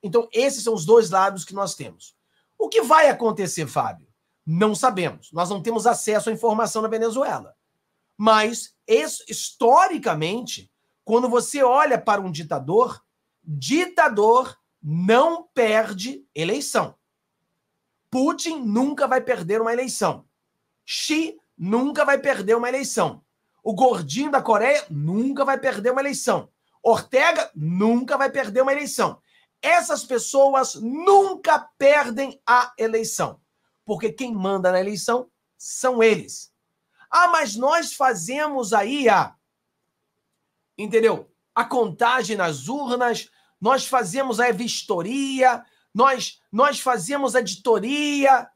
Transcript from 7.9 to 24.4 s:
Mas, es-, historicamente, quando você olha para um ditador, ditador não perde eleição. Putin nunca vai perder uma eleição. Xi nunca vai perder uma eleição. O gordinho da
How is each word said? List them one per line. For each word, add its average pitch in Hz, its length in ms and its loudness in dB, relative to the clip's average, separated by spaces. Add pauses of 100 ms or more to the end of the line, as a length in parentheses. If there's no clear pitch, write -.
Mas, 214 580 0 (120)
es-, 262 420 0
historicamente, 233 1400 0 (340)
quando 233 240 0
você 240 340 0
olha 262 360 4
para 208 220 0
um 185 100 -8
ditador, 160 720 -2 (400)
ditador 240 1120 0 (260)
não 226 720 2
perde 220 680 -2 (100)
eleição. 202 600 -4 (1160)
Putin 311 500 -2
nunca 262 460 0
vai 254 140 2
perder 220 400 -2
uma 226 120 -2
eleição. 233 540 -4 (580)
Xi - 540 -4 (180)
nunca 240 480 -2
vai 277 140 2
perder 233 380 0
uma 240 120 -4
eleição. 226 540 -4 (400)
O - 120 -4
gordinho 208 560 0
da 262 120 0